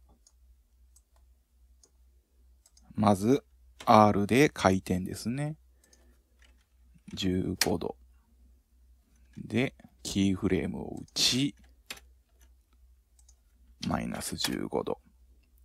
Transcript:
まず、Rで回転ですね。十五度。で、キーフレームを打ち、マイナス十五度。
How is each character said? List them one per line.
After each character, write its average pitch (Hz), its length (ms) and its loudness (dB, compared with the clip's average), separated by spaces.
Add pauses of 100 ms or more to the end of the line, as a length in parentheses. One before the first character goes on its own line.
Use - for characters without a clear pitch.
(3000)
ま 107 200 4
ず、 107 300 0 (400)
R 104 420 6
で 131 220 4
回 95 300 2
転 92 220 -2
で 95 140 -8
す - 140 -10
ね。 147 280 -6 (1600)
十 92 500 -2
五 - 140 -2
度。 - 180 -8 (1400)
で、 - 380 -4 (280)
キ 98 300 0
ー - 20 0
フ 92 140 -2
レ 92 180 0
ー - 20 -6
ム - 120 -8
を - 220 -10
打 - 120 -18
ち、 - 400 0 (2250)
マ - 140 -2
イ - 80 -8
ナ - 140 -10
ス - 140 -10
十 - 320 -4
五 - 140 -4
度。 - 180 -8 (640)